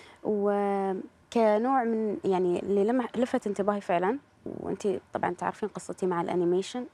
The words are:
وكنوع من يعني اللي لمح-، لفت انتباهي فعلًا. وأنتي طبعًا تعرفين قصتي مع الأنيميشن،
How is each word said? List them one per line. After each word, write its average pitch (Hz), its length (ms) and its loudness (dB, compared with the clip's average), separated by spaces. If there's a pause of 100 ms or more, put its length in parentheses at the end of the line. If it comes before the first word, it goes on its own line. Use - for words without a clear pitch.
(240)
وكنوع 202 1600 0
من 220 400 0
يعني 180 360 2
اللي 196 240 2
لمح-، 233 340 0
لفت 247 300 0
انتباهي 202 340 0
فعلًا. 185 360 2 (280)
وأنتي - 540 -4 (140)
طبعًا - 200 -2
تعرفين 185 360 -4
قصتي - 360 -8
مع 175 160 2
الأنيميشن، 180 720 0